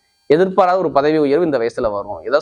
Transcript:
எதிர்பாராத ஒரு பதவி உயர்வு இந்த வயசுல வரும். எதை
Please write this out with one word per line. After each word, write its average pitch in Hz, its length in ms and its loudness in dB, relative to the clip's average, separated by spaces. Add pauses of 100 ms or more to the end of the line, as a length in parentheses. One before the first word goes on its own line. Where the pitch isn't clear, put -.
(340)
எதிர்பாராத 185 500 2
ஒரு 156 120 -2
பதவி 151 300 2
உயர்வு 160 240 0
இந்த 139 120 0
வயசுல 117 340 -4
வரும். 101 320 -10
எதை 135 140 2